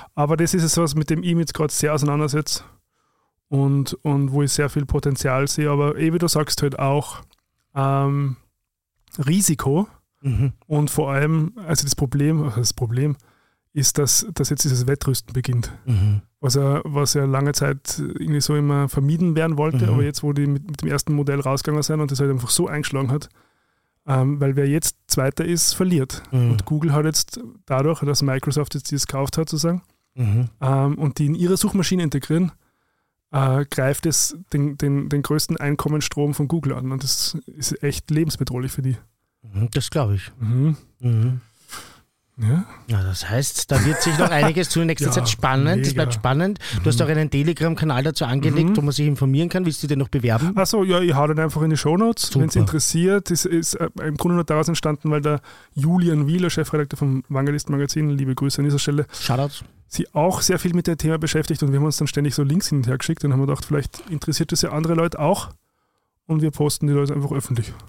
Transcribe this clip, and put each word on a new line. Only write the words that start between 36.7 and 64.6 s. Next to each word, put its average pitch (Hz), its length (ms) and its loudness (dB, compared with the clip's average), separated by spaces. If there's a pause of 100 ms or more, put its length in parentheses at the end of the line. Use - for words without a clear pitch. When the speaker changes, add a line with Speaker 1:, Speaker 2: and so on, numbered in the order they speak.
Speaker 1:
an. 127 180 -6
Und 135 120 -6
das - 340 -2 (180)
ist - 260 -6
echt - 280 -4
lebensbedrohlich 131 640 -2
für 139 100 -6
die. 131 160 0 (440)
Speaker 2:
Mhm, 107 300 -2
das 135 160 -2
glaub 127 220 0
ich. 98 280 -2
Speaker 1:
Mhm. 127 380 2 (220)
Speaker 2:
Mhm. 123 420 2 (960)
Speaker 1:
Ja. 127 280 2 (220)
Speaker 2:
Ja, 101 160 0
das 92 280 -4
heißt, - 400 -2
da 131 140 2
wird 151 180 0
sich 160 160 0
noch 170 120 4
einiges 156 400 2
tun 165 120 2
in 165 60 2
nächster 147 180 0
Speaker 1:
<laughs> - 20 2
Ja, 127 40 0
Speaker 2:
Zeit. 120 160 0
Spannend, 135 580 2
es 135 80 0
bleibt 151 180 0
Speaker 1:
mega. 110 80 -4
Speaker 2:
spannend. 165 380 0 (240)
Du - 80 4
hast 117 80 2
Speaker 1:
Mhm. 170 60 2
Speaker 2:
auch 147 60 -2
einen 156 200 2
Telegram-Kanal 156 720 0
dazu 156 240 0
angelegt, 147 440 2
Speaker 1:
Mhm. 214 60 2
Speaker 2:
wo 151 60 2
man 143 100 2
sich 147 140 2
informieren 139 420 2
kann. 185 180 0
Willst 151 160 -2
du 151 40 -4
den 143 120 0
noch 135 100 0
bewerben? 123 480 0
Speaker 1:
Ach - 100 2
so, 202 180 2
ja, 185 160 2
ich 175 140 2
hau 143 120 4
den 151 120 0
einfach 156 240 0
in 160 80 2
die 151 80 2
Shownotes, 202 500 2
Speaker 2:
Super. - 140 2
Speaker 1:
wenn's 160 140 2
interessiert. 175 760 2
Das 170 160 0
ist, 165 280 0
äh, 165 140 -4 (140)
im 151 140 -4
Grunde 175 200 0
nur 170 80 2
daraus 156 240 0
entstanden, 151 420 -2
weil 151 120 2
der 147 180 0 (340)
Julian 160 520 2
Wieler, 175 240 0
Chefredakteur 151 480 -2
vom 135 300 0
Vanguardist-Magazin, 143 840 -2
liebe 135 240 0
Grüße 139 260 -2
an 143 40 0
dieser 143 140 2
Stelle, 143 280 0 (120)
Speaker 2:
Shoutouts. 139 440 -2 (240)
Speaker 1:
sie - 280 -6
auch 170 280 2
sehr 185 160 2
viel 175 160 -2
mit 175 120 2
dem 170 120 0
Thema 160 200 0
beschäftigt 156 440 -2
und 139 100 2
wir 139 60 2
haben 147 80 2
uns 151 120 0
dann 147 100 0
ständig 143 260 0
so 147 80 0
Links 151 260 0
hin 147 100 2
und 123 80 0
her 127 120 0
geschickt - 260 -4
und 143 80 2
haben 135 80 4
gedacht, 139 260 0
vielleicht - 440 -2
interessiert 156 420 -2
das 160 100 0